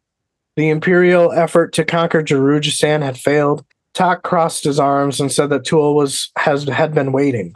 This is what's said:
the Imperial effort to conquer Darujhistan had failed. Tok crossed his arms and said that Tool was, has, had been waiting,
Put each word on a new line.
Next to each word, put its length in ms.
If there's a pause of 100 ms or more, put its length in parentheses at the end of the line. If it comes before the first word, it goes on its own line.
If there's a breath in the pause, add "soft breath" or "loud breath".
(580)
the 120
Imperial 640
effort 420
to 120
conquer 360
Darujhistan 800
had 160
failed. 460 (300)
Tok 280
crossed 440
his 160
arms 400
and 100
said 180
that 140
Tool 320
was, 420
has, 280
had 280
been 200
waiting, 420